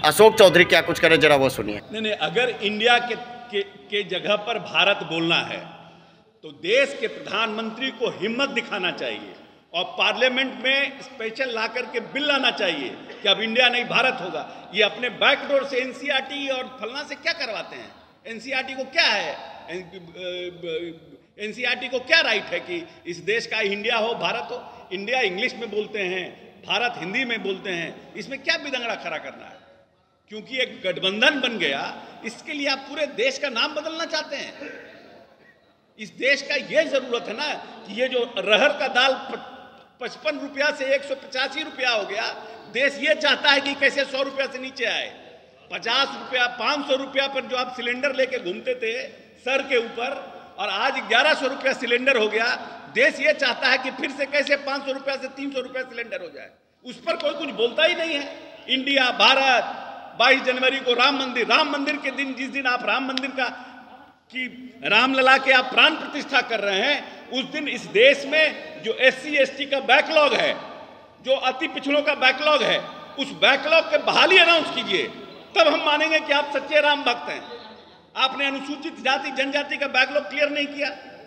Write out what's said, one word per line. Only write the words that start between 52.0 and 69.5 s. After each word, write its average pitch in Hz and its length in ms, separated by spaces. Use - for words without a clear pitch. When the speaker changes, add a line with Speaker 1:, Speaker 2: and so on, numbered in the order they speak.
Speaker 2:
हो 214 100
गया, 226 520
देश 285 240
ये 294 140
चाहता 269 340
है 262 100
कि 262 140
फिर 294 200
से 277 140
कैसे 277 300
पाँच 277 300
सौ 269 60
रुपया 277 240
से 254 120
तीन 277 240
सौ 262 100
रुपया 247 220
सिलेंडर 226 380
हो 175 60
जाए। 123 220
उस 240 100
पर - 180
कोई 320 200
कुछ 311 160
बोलता 240 340
ही 349 120
नहीं 330 200
है। 285 240
इंडिया, 262 420
भारत, 254 520
बाईस 262 220
जनवरी 254 360
को 254 160
राम 262 260
मंदिर, 247 280
राम 285 220
मंदिर 285 260
के 277 160
दिन, 269 220
जिस 247 160
दिन 262 160
आप 247 200
राम 247 220
मंदिर 262 220
का, 262 200
कि - 420
रामलला 262 520
के 262 140
आप 254 140
प्राण 277 260
प्रतिष्ठा 277 500
कर 226 180
रहे 202 200
हैं, 262 500
उस 247 140
दिन 294 240
इस 226 140
देश 226 440
में 294 580
जो - 100
एससी 262 420
एसटी 277 300